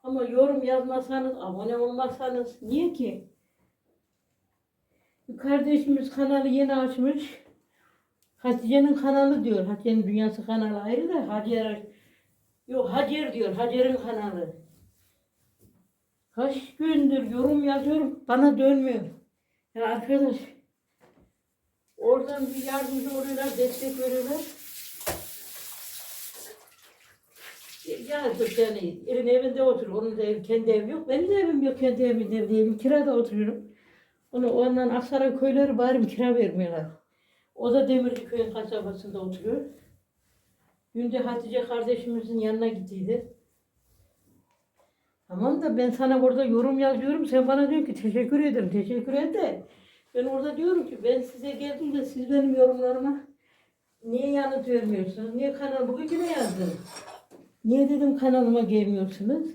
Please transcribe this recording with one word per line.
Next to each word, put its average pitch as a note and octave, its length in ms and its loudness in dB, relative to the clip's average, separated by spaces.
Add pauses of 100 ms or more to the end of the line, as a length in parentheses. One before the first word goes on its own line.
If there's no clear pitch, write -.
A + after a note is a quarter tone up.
Ama C4 220 -2
yorum B3+ 380 4
yazmasanız, C4 760 -2
abone G3 360 -6
olmasanız B3 840 -4
niye C#4 300 0
ki? G3+ 360 -6 (2000)
Bir B3 80 -12
kardeşimiz C#4 720 2
kanalı C#4 380 2
yeni C4+ 260 4
açmış. C4 720 0 (920)
Hatice'nin B3+ 580 4
kanalı C#4 500 4
diyor. G3+ 200 2
Hatice'nin A3 380 0
Dünyası G#3+ 440 0
kanalı G#3+ 360 -2
ayrı C4 260 -2
da D#4 200 -2
Hacer, G#3+ 540 -2 (840)
yok B3+ 220 -2
Hacer C#4+ 420 -2
diyor. G#3+ 200 -2
Hacer'in B3+ 440 2
kanalı. G#3 600 -6 (1700)
Kaç C4+ 480 -4
gündür C#4 520 2
yorum C#4 340 2
yazıyorum, C#4 640 0
bana C4+ 300 6
dönmüyor. C4 420 4 (720)
Ya A3+ 100 -4
arkadaş, A#3+ 520 0 (1600)
oradan C4+ 500 2
bir C4+ 180 -8
yardımcı C4+ 540 -4
oluyorlar, C4+ 400 -4
destek B3+ 400 -2
veriyorlar. B3+ 420 -2 (3500)
Ya, D#4+ 100 -8 (220)
yazdık A#3+ 400 -2
yani, G3+ 480 0
elin B3 200 -2
evinde B3+ 360 2
oturuyor, A3 400 2
onun A3 160 -4
da A3 40 -2
ev, G#3+ 200 -2
kendi A3+ 280 2
evi G#3+ 200 2
yok. D#4+ 180 -8
Benim D#4+ 220 0
de G4+ 40 4
evim E4 280 2
yok, C4 160 0
kendi B3+ 240 2
evim, A3 300 2
evim, A3 240 2
evim. A3 220 4
Kirada C#4+ 380 4
oturuyorum. G#3+ 560 -2 (600)
Onu, B3 200 0
ondan B3 360 2
Aksaray C4 500 0
köyleri C4+ 400 4
bari B3 280 4
kira A#3+ 280 0
vermiyorlar. F3+ 520 0 (680)
O A#3+ 200 0
da C4+ 140 4
Demirci B3+ 360 0
köyün A3+ 280 -4
kasabasında G3+ 680 -8
oturuyor. G#3+ 440 -6 (1300)
Dün A#3+ 180 -4
de B3+ 60 -2
Hatice A#3+ 460 -4
kardeşimizin A#3 760 -4
yanına A3 300 0
gittiydi. F#3+ 680 -6 (1900)
Tamam A3 340 0
da C4 140 0
ben B3 140 2
sana C4 320 2
orada B3+ 220 4
yorum B3 340 2
yazıyorum, C4+ 480 2
sen B3+ 220 4
bana C#4 220 4
diyorsun D#4 240 0
ki, - 80 -10
"Teşekkür A#3+ 380 2
ederim, A#3 300 0
teşekkür A#3 420 -2
et." D4+ 220 0
de - 280 -2 (520)
ben B3 100 0
orada C4+ 320 -4
diyorum E4+ 300 0
ki, A#3+ 180 -12
"Ben B3 180 2
size B3 280 -10
geldim C#4+ 440 -6
de C4+ 100 -2
siz B3 260 -8
benim C4+ 240 4
yorumlarıma B3+ 720 2 (800)
niye B3+ 260 -2
yanıt C4+ 380 -2
vermiyorsunuz? G#3+ 680 -2
Niye C#4 180 -2
kanal C4+ 360 -4
bugün D4+ 200 -6
yine E4 240 -2
yazdım? F#3 420 -4 (880)
Niye C4+ 240 4
dedim C#4 300 2
kanalıma B3 420 4
gelmiyorsunuz?" G#3 960 0